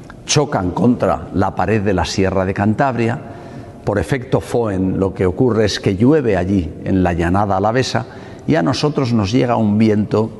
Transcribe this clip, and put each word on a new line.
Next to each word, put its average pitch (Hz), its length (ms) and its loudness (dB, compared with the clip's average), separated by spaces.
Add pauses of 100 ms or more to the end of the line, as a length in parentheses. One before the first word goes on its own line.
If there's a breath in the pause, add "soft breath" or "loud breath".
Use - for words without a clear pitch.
(260 loud breath)
chocan 101 460 0
contra 95 640 2
la 95 200 0
pared 101 280 0
de 101 120 0
la 87 120 0
Sierra 92 400 0
de 95 80 -2
Cantabria. 117 680 0 (640 loud breath)
Por 101 160 0
efecto 117 400 -2
Foehn, 95 600 -2
lo 95 140 0
que 98 120 0
ocurre 110 400 2
es 101 140 -2
que 101 160 0
llueve 120 420 4
allí, 90 340 0 (120)
en 95 200 2
la 87 100 2
llanada 95 440 0
alavesa, 117 480 0 (420 loud breath)
y 143 80 2
a 165 80 2
nosotros 147 500 0
nos 104 180 0
llega 123 260 2
un 104 200 2
viento 107 600 2